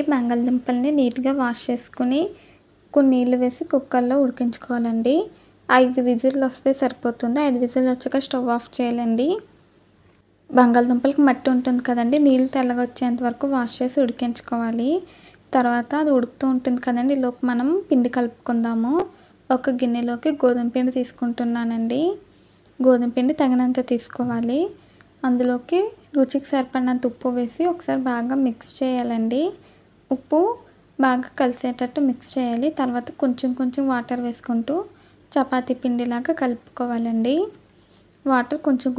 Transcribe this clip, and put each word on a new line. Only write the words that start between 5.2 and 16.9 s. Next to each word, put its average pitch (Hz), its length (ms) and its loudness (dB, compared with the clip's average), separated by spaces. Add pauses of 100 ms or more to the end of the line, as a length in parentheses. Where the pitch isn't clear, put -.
ఐదు 254 380 4
విజిల్లు 262 400 0
వస్తే 262 320 -2
సరిపోతుంది. 240 680 -2
ఐదు 247 160 0
విజిల్లు 254 280 0
వచ్చాక 254 320 -2
స్టవ్ 254 320 -4
ఆఫ్ 240 100 -4 (120)
చేయాలండి. 240 500 0 (1200)
బంగాళదుంపలకి 247 800 4
మట్టి 262 260 2
ఉంటుంది 247 340 0
కదండి, 240 380 0
నీళ్ళు 262 300 4
తెల్లగా 247 300 0
వచ్చేంత 247 400 -4
వరకు 240 280 -4
వాష్ 240 240 -2
చేసి 254 260 -2
ఉడికించుకోవాలి. 233 880 -2 (640)
తర్వాత 240 360 0 (100)
అది 302 140 2
ఉడుకుతూ 247 380 -2
ఉంటుంది 247 320 -2
కదండి, 247 320 0